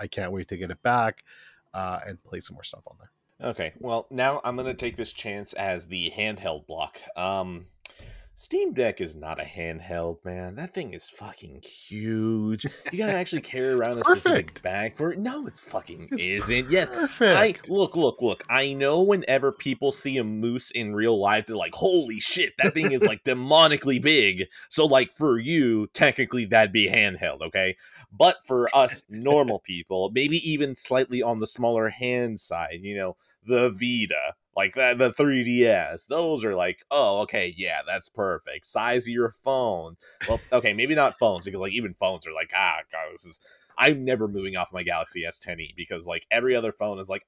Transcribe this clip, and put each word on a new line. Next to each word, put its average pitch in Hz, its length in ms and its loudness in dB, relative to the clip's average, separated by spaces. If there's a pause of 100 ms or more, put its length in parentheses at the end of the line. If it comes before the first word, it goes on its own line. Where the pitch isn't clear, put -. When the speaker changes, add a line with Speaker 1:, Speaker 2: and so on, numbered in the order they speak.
Speaker 1:
I 101 60 -8
can't 92 260 -8
wait 92 160 -8
to 95 80 -8
get 90 140 -8
it - 120 -14
back, 120 420 0 (500)
uh, 92 320 -6
and 92 180 -16
play 92 160 -12
some 85 140 -18
more - 100 -18
stuff - 240 -14
on - 100 -20
there. - 120 -20 (320)
Speaker 2:
Okay, 120 360 -6
well, 117 320 -6
now 135 340 -2
I'm 123 120 -4
gonna 127 180 -8
take 120 240 -8
this 110 160 -10
chance 101 400 -12
as 92 320 -6
the 85 280 -6
handheld 101 520 -6
block. 80 340 -10 (160)
Um, 92 500 -6 (680)
Steam 370 360 -4
Deck 110 300 0
is 80 140 -8
not 78 220 -10
a - 60 -8
handheld, 85 800 -8
man. 90 300 -10
That 160 180 -14
thing 127 220 -10
is 87 140 -16
fucking - 540 -20
huge. 110 1000 -2 (260)
You 175 80 -6
gotta 208 180 0
actually 180 260 -4
carry 127 280 -4
around 120 280 0
Speaker 1:
<laughs> - 0 -
It's 117 100 0
Speaker 2:
a 359 40 6
specific 339 340 2
Speaker 1:
perfect. - 160 -20
Speaker 2:
bag 101 340 -4
for 165 160 -2
it. 170 60 -8
No, 254 280 -6
it - 120 -14
fucking 85 540 -12
Speaker 1:
It's 98 360 -2
Speaker 2:
isn't. 127 220 0
Yes, 175 200 2
I, - 40 -12
Speaker 1:
perfect. 220 720 4
Speaker 2:
look, 190 280 2
look, 139 260 2
look. 104 260 0
I 135 240 2
know 139 300 2
whenever 139 500 4
people 139 400 -2
see 135 240 -6
a 120 80 0
moose 113 460 -4
in 107 240 -4
real 110 260 4
life, 107 260 2
they're 113 100 -8
like, 85 180 -4
"Holy 151 460 2
shit, - 380 -2
that - 140 2
thing 160 200 0
is, 131 120 2
like, 107 180 0
Speaker 1:
<laughs> - 40 -14
Speaker 2:
demonically 139 760 4
big." 104 460 4 (240)
So, 151 160 4
like, 131 260 4
for 139 260 2
you, 117 500 2
technically, 123 580 0
that'd 107 260 6
be 101 160 4
handheld, 90 540 0
okay? 92 340 -2 (340)
But 156 260 6 (100)
for 123 280 2
us 131 320 4
Speaker 1:
<laughs> - 40 -20
Speaker 2:
normal 123 500 2
people, 92 540 -2
maybe 147 240 2 (120)
even 139 260 -2
slightly 127 460 0
on 113 180 -2
the 107 60 -2
smaller 117 440 0
hand 123 500 -4
side, 85 400 -8
you 101 160 -8
know, 92 200 -6 (300)
the 123 240 2
Vita, 95 640 -2 (200)
like, 98 200 0
the, 127 200 4
the 123 200 4
three 139 300 2
D 120 220 4
S, 85 380 2
those 156 400 -2
are 101 100 -2
like, 90 360 -2
"Oh, 110 320 2
okay, 92 340 -2
yeah, 82 300 -4
that's 92 240 -6
perfect. 90 560 -6
Size 117 400 -2
of 120 60 -6
your 117 200 0 (120)
phone." 101 520 -2 (320)
Well, 113 180 0
Speaker 1:
<laughs> - 60 -2
Speaker 2:
okay, 113 220 4
maybe 131 200 0
not 139 240 2
phones, 95 280 2
because, 95 140 -8
like, 95 120 -4
even 107 220 -6
phones 95 320 -4
are 80 80 -12
like, 80 200 -6
"Ah, 87 260 2 (120)
God, 80 200 -6
this 87 120 -20
is," 85 160 -20 (380)
I'm 135 260 4
never 113 240 0
moving 98 280 -6
off 87 180 -4
my 90 80 -6
Galaxy 85 420 -4
S 85 140 -10
ten 87 220 -10
E 76 140 -14
because, 85 320 -10
like, 85 240 -8
every 123 240 2
other 113 180 0
phone 104 260 -6
is 95 100 -12
like, 98 200 -6